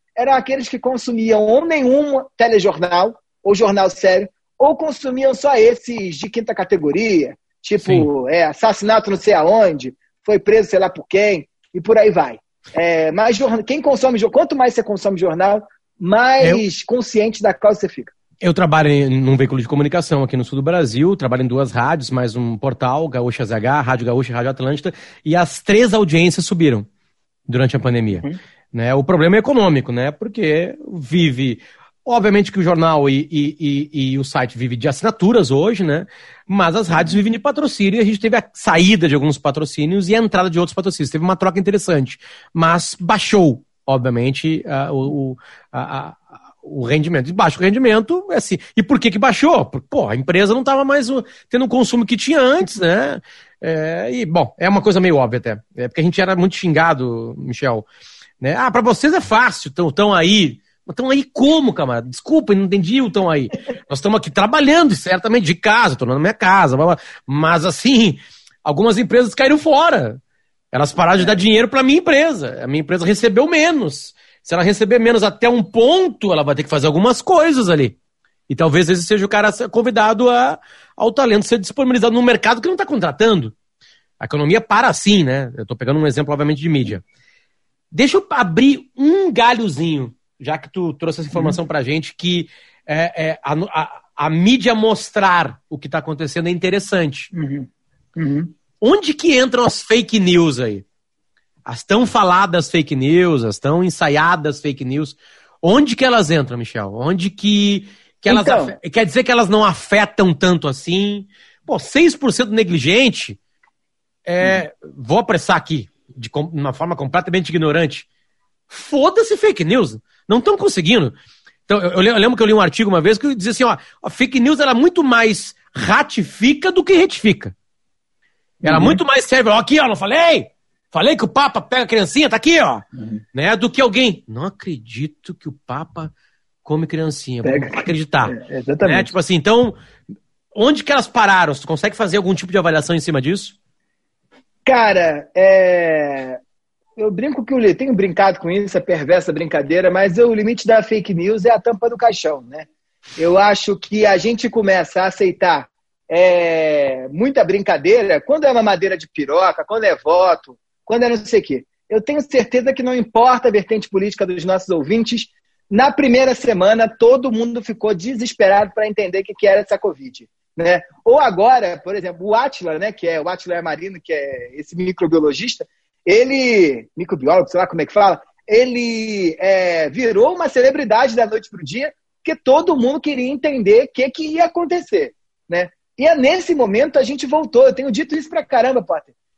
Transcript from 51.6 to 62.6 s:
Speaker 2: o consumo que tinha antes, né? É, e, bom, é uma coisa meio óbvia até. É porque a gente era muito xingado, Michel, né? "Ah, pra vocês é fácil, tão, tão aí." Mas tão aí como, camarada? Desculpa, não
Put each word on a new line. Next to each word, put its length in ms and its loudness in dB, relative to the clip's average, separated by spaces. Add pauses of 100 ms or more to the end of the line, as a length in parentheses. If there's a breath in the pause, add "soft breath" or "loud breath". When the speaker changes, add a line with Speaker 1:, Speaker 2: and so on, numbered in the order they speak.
Speaker 2:
o 40 -2
consumo 380 0
que 100 -2
tinha 240 0
antes, 380 2
né? 420 0 (400 soft breath)
É, 500 -4
e, 140 -6
bom, 320 0
é 100 -2
uma 140 2
coisa 180 2
meio 180 4
óbvia 200 0
até. 220 -6 (160)
É 120 -8
porque 140 -6
a 20 0
gente 160 0
era 160 0
muito 200 0
xingado, 800 -2
Michel, 480 -4 (540 soft breath)
né? 160 -4
"Ah, 160 0
pra 100 0
vocês 320 2
é 80 0
fácil, 500 0
tão, 200 -2
tão 220 2
aí." 460 2 (260)
Mas 120 -14
tão 120 -4
aí 140 2
como, 500 2
camarada? 360 -4
Desculpa, 440 0
não 120 2